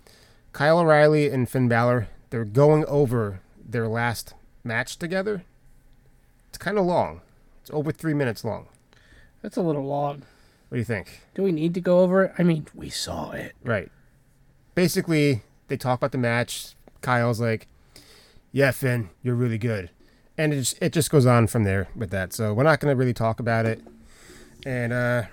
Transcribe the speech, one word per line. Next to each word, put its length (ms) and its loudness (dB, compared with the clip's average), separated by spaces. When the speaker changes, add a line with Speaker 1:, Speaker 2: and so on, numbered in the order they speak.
Speaker 1:
Kyle 260 2
O'Reilly 520 6
and 180 0
Finn 200 0
Balor. 400 2
They're 140 -4
going 420 4
over 540 0
their 180 -4
last 480 -4
match 340 -6
together. 460 -4
It's 100 -20
kinda 240 -2
long. 380 0
It's 80 -20
over 220 -4
three 220 -4
minutes 300 -2
long. 220 -8
Speaker 2:
That's 140 -10
a 60 -2
little 220 -2
long. 380 -4
Speaker 1:
What 80 -8
do 20 0
you 60 -2
think? 360 -6
Speaker 2:
Do 100 -4
we 80 2
need 220 0
to 60 -4
go 200 4
over 240 4
it? 120 -4
I 60 0
mean, 320 2
we 160 -14
saw 400 -8
it. 240 -12
Speaker 1:
Right. 260 -4
Basically, 680 2
they 80 -2
talk 240 -2
about 120 -2
the 60 -4
match. 560 -2
Kyle's 400 0
like, 280 -2
"Yeah, 200 2
Finn, 380 -2
you're 140 -2
really 220 0
good." 320 -4
And 160 0
it 80 -2
just, 200 -4
it 120 0
just 180 0
goes 160 6
on 200 6
from 180 0
there 300 0
with 160 -8
that. 220 -4
So 200 -4
we're 120 2
not 160 4
gonna 160 2
really 180 0
talk 260 -2
about 260 0
it. 140 -2
And, 260 -4
uh, 300 0